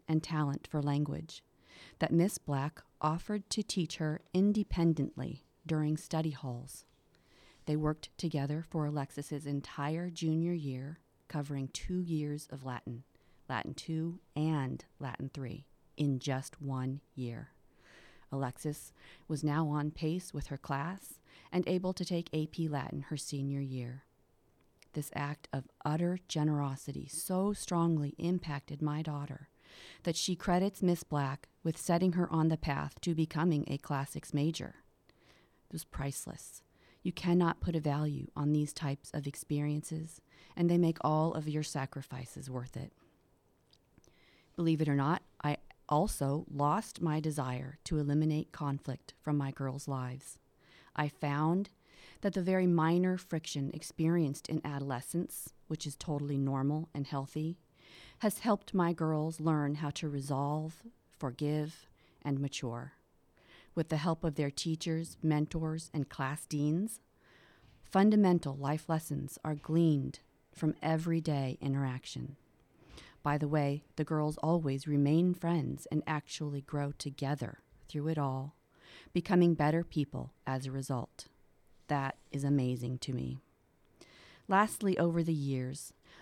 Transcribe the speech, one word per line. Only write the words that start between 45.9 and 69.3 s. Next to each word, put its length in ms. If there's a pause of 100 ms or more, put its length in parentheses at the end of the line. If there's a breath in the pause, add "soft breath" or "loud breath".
lost 520
my 180
desire 640
to 140
eliminate 520
conflict 680
from 160
my 140
girls' 360
lives. 520 (580 loud breath)
I 120
found 600 (540 loud breath)
that 100
the 100
very 240
minor 520
friction 560
experienced 760
in 160
adolescence, 880 (160)
which 180
is 80
totally 440
normal 560
and 120
healthy, 520 (640 loud breath)
has 180
helped 340
my 220
girls 460
learn 340
how 160
to 180
resolve, 760 (280)
forgive, 760 (360 soft breath)
and 180
mature. 540 (800 loud breath)
With 160
the 80
help 260
of 120
their 140
teachers, 720
mentors, 680
and 160
class 380
deans, 540 (840 soft breath)
fundamental 720
life 320
lessons 560